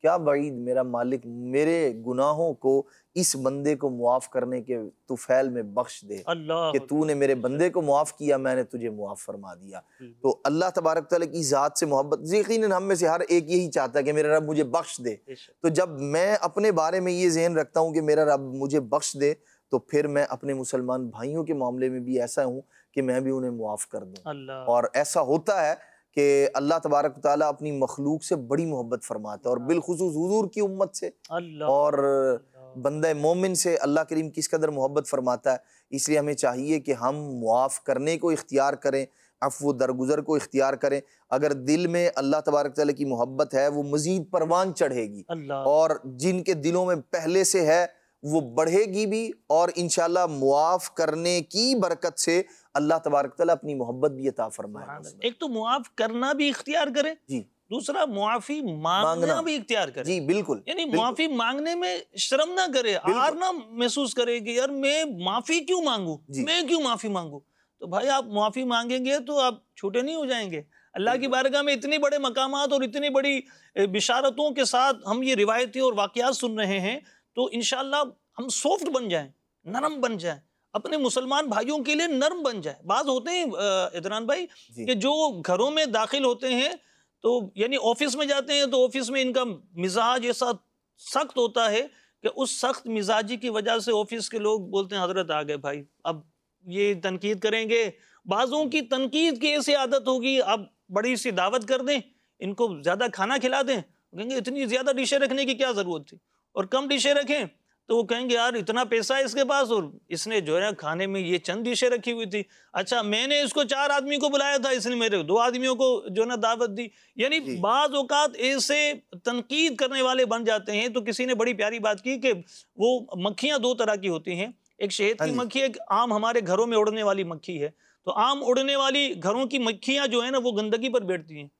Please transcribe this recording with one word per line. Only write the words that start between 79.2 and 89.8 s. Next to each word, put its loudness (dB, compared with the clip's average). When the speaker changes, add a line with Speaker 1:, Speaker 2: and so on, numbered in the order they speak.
Speaker 2:
نرم -4
بن 0
جائیں، -6
اپنے -4
مسلمان 0
بھائیوں -2
کے -2
لیے 0
نرم 0
بن -2
جائیں۔ -10
بعض 0
ہوتے -2
ہیں، -2
آ، 0
عدنان -6
بھائی، -2
Speaker 1:
جی۔ -8
Speaker 2:
کہ 0
جو 0
گھروں 2
میں 0
داخل 0
ہوتے 0
ہیں 2
تو 2
یعنی -2
آفس 0
میں -2
جاتے 0
ہیں 4
تو 4
آفس -2
میں 0
ان 0
کا 2
مزاج 0